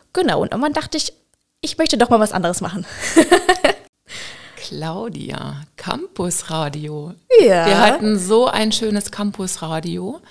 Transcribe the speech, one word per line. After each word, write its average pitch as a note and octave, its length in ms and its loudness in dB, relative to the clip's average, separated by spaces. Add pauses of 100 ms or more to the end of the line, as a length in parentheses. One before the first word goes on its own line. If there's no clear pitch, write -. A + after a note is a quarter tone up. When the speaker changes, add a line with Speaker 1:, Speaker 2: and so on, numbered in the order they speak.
(140)
Speaker 1:
Genau, A3 260 0
und - 120 -2
irgendwann C#4+ 200 -2
dachte D#4 240 -4
ich, - 160 -4 (480)
ich - 160 -8
möchte D#4+ 220 0
doch A#3 100 4
mal A#3 120 6
was G#3+ 120 0
anderes F3+ 300 -2
machen. F#3 240 -6 (280)
<laughs> D#4+ 120 6 (1300)
Speaker 2:
Claudia, D#3 1040 -10 (160)
Campusradio. D#3 1400 -6 (280)
Speaker 1:
Ja. F#3 260 6
Speaker 2:
Wir E3+ 120 4
hatten G#3+ 400 4
so G#3+ 280 2
ein A3 260 0
schönes G#3 380 -2
Campusradio. F#3 1200 -6